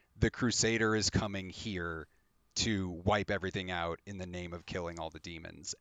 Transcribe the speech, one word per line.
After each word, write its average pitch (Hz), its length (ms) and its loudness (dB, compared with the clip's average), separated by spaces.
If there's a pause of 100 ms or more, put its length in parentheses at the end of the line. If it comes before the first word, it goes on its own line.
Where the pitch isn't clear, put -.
(180)
the 110 120 4
Crusader 113 640 4
is 107 140 2
coming 98 400 0
here 85 580 -4 (480)
to 95 480 0
wipe 104 280 4
everything 92 400 0
out 85 340 0
in 101 140 -8
the 92 80 -6
name 87 260 -6
of 85 120 -10
killing 85 340 -4
all 80 100 -6
the 80 100 -12
demons, 82 600 -10